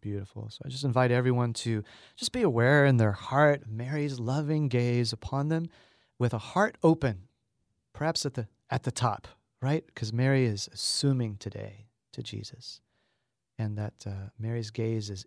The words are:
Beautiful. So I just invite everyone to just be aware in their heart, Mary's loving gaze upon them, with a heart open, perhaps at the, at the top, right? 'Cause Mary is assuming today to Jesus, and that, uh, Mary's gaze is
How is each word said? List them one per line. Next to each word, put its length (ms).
Beautiful. 480
So 140
I 40
just 160
invite 260
everyone 440
to 280
just 160
be 120
aware 420
in 140
their 140
heart, 540
Mary's 540
loving 480
gaze 440
upon 360
them, 180
with 100
a 60
heart 460
open, 420
perhaps 320
at 100
the, 120
at 140
the 80
top, 340
right? 320
'Cause 200
Mary 320
is 280
assuming 640
today 520
to 100
Jesus, 580
and 180
that, 300
uh, 320
Mary's 320
gaze 400
is 160